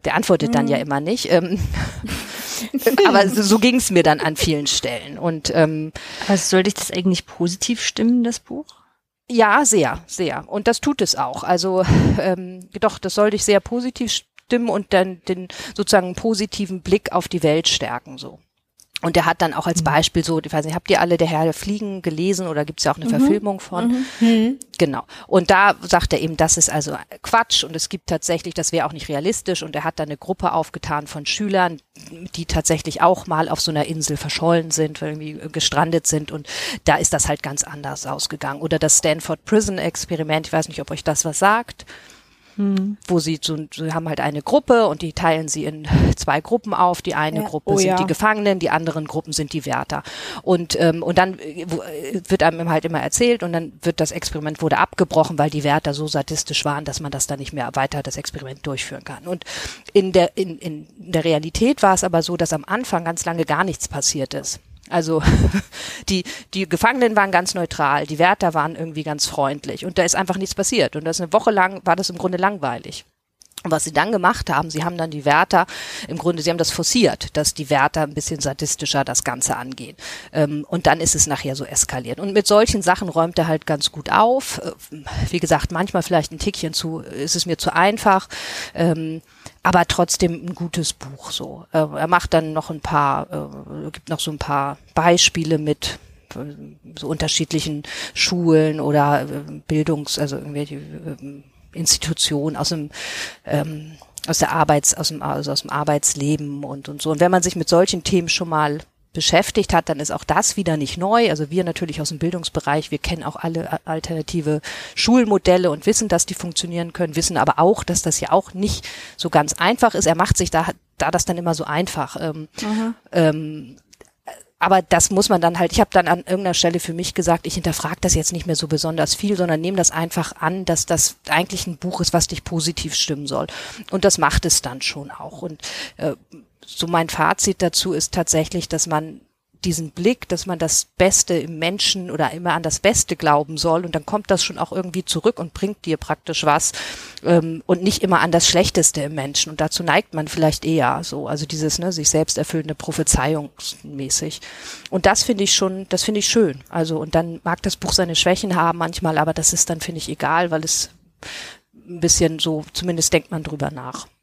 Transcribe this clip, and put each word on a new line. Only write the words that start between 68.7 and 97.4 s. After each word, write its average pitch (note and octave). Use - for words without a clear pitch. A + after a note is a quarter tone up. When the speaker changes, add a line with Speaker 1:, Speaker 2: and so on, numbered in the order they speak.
Speaker 1:
irgendwie D#3
ganz D3+
freundlich C#3
und F#3
da F3+
ist F3
einfach F#3
nichts F#3+
passiert. F#3+
Und D3+
das E3
eine E3
Woche A3
lang F#3+
war E3+
das F#3+
im F3
Grunde F3+
langweilig. E3
Und F3
was D#3
sie E3
dann E3
gemacht F#3+
haben, D#3
sie D#3
haben F3
dann E3
die D3
Wärter, E3+
im E3
Grunde, E3+
sie D#3+
haben E3+
das E3
forciert, E3+
dass D3+
die C#3
Wärter D3
ein D3
bisschen D3+
sadistischer C#3
das B2+
Ganze B2
angehen. B2+
Ähm, D3
und F3
dann D#3+
ist D#3+
es D3+
nachher C#3
so D3
eskaliert. -
Und G3
mit G3+
solchen G#3+
Sachen F3+
räumt E3
er E3
halt D#3
ganz D3
gut -
auf. A#3+
Äh, -
wie F3
gesagt, D#3
manchmal F3
vielleicht E3
ein D#3+
Tickchen E3+
zu, D#3+
ist -
es F3
mir E3+
zu -
einfach. F#3+
Ähm, D#3+
aber F3
trotzdem E3+
ein F3
gutes E3+
Buch, -
so. -
Äh, D#3+
er D3+
macht F3
dann D#3+
noch D#3
ein D#3
paar, C#3+
äh, D3
gibt -
noch E3
so D#3+
ein D3
paar C#3+
Beispiele E3
mit, -
äh, D3
so D3+
unterschiedlichen D3+